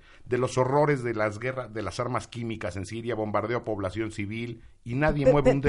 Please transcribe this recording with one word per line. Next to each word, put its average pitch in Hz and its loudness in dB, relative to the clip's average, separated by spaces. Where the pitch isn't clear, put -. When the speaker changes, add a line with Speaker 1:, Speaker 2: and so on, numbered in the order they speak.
Speaker 1:
de 123 0
los 123 0
horrores 139 4
de 120 -2
las 107 0
guerras, 123 -6
de 107 -6
las 92 -6
armas 120 -2
químicas 110 -6
en 95 -6
Siria, 113 -6
bombardeo 107 0
a 117 -8
población 107 -4
civil 113 -8
y 120 -8
nadie 147 2
Speaker 2:
Pe-, 170 8
Speaker 1:
mueve 139 6
Speaker 2:
pe-, 139 4
Speaker 1:
un 139 0
Speaker 2:
pe-, 143 4